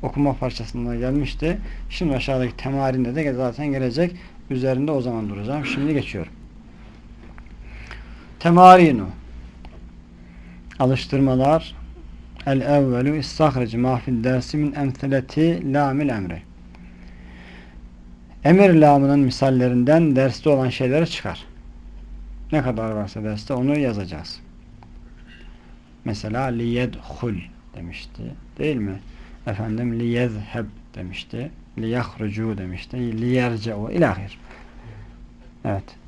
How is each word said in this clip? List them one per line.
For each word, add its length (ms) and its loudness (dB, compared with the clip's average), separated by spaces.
Okuma 300 0
parçasında 640 -6
gelmişti. 640 -2
Şimdi 260 -2
aşağıdaki 400 -2
temarinde 580 -2
de 180 0
zaten 340 -4
gelecek. 500 0
Üzerinde 420 0
o 80 0
zaman 280 -4
duracağım. 380 -6
Şimdi 280 -2
geçiyorum. 380 -4
Temarinu. 680 10
Alıştırmalar. 960 2
El 140 2
evvelu 560 4
istahric 600 0
ma 180 2
fid 280 -2
dersi 320 0
min 180 0
emseleti 1000 0
lamil 360 2
emri. 340 -4
Emir 300 8
lamının 460 8
misallerinden 960 4
derste 340 2
olan 180 2
şeyleri 420 0
çıkar. 340 -8
Ne 100 2
kadar 280 -2
varsa 340 -6
derste 300 -4
onu 240 0
yazacağız. 640 -4
Mesela 380 -4
liyedhul 960 -4
demişti. 460 -14
Değil 180 0
mi? 220 -4
Efendim 520 -4
liyezheb 680 -2
demişti. 560 -10
Liyahrucu 800 -4
demişti. 600 -6
Liyerce'u 680 -2
ilahir. 480 0
Evet. 200 -4